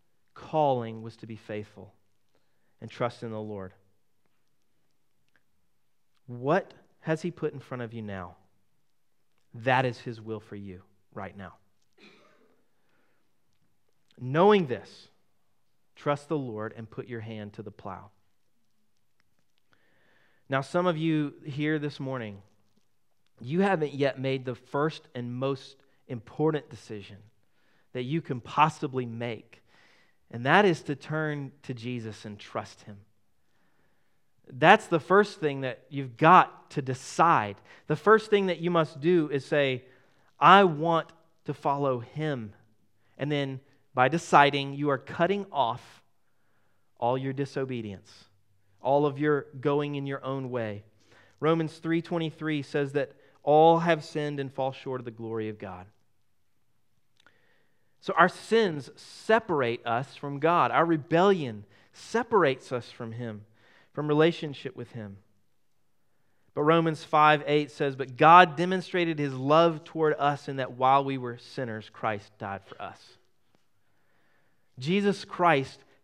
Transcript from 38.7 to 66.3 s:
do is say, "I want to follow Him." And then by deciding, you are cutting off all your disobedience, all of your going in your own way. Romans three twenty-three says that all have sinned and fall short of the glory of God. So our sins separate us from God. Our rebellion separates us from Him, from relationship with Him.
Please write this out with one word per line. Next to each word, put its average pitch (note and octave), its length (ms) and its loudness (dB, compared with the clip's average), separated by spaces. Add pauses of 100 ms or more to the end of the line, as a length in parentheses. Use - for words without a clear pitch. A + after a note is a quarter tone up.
do D#3+ 320 2
is C#3 140 -4
say, C3+ 400 0 (540)
"I F#3+ 260 10
want D#3+ 460 0 (340)
to D3 80 -6
follow C#3 460 -2
Him." B2 540 -8 (640)
And D3 140 -6
then C#3 300 -4 (320)
by C3 140 4
deciding, C#3+ 640 4
you C#3+ 160 -4
are C3+ 80 0
cutting F#3+ 540 -2
off B2 520 -6 (920)
all A#2+ 200 -2
your C3+ 160 -6
disobedience, B2+ 960 -10 (520)
all C#3+ 240 2
of C#3 140 -4
your D3 280 -2 (120)
going D3 360 -2
in C#3 100 -6
your C#3 180 -8
own C3+ 260 -6
way. A2 340 -6 (560)
Romans D#3+ 400 -2
three E3 220 -2
twenty-three D#3 600 -6
says C#3 320 -4
that C#3 200 -4 (300)
all D#3+ 360 6
have E3 240 0
sinned D3 360 -6
and C3+ 140 -8
fall C3+ 180 -4
short C3 300 -10
of A#2+ 40 -16
the A#2+ 60 -10
glory A2 380 -8
of G#2+ 80 -12
God. F#2 300 -14 (2000)
So - 140 -8
our F3 160 6
sins F#3 680 -2
separate D3 880 -2
us A#2 300 -4
from C#3+ 240 -10
God. D#3 320 2
Our C#3 140 2
rebellion D#3+ 800 0 (260)
separates A3 800 -2
us B2 200 -8
from A2+ 220 -12
Him, A2 320 -10 (460)
from D3 160 -6
relationship D3+ 680 0
with A#2+ 160 -14
Him. G#2 260 -14 (1400)